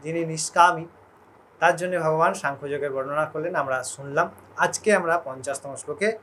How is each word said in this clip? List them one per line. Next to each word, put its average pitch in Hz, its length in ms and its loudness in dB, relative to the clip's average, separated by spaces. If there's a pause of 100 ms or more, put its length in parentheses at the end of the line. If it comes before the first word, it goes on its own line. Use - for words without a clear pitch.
যিনি 165 220 -2
নিষ্কামী, 165 600 4 (720)
তার 170 180 6
জন্য 180 240 -2
ভগবান 160 340 4
সাংখ্যযোগের 143 580 -4
বর্ণনা 143 340 -2
করলেন, 160 280 -6
আমরা 131 300 -2
শুনলাম। 143 460 -4 (260)
আজকে - 380 2
আমরা 170 300 2
পঞ্চাশতম 135 520 -8
শ্লোকে 196 460 -4